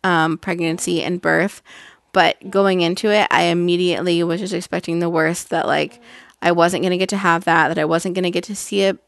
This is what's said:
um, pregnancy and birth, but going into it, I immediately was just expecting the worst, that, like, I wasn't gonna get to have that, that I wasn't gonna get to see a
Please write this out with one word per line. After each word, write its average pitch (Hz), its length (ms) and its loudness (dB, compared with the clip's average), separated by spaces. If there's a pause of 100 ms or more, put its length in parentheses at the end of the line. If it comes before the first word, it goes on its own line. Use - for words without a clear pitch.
um, 160 340 2
pregnancy 170 640 -4
and 175 180 -4
birth, 165 400 0 (520)
but 180 360 2
going 190 320 2
into 190 300 0
it, 208 180 2
I 170 140 2
immediately 175 800 0
was 170 160 -2
just 202 140 -6
expecting 170 460 -6
the 170 100 0
worst, 165 400 -2
that, 165 180 -2
like, - 340 -2 (400)
I 175 120 2
wasn't 175 300 2
gonna 180 140 0
get 185 120 -2
to 196 80 -4
have 170 260 0
that, 165 240 4
that 165 100 -2
I 151 80 0
wasn't 165 300 -2
gonna 185 160 -2
get 175 140 -4
to 208 100 -12
see 196 300 -2
a 196 120 0 (100)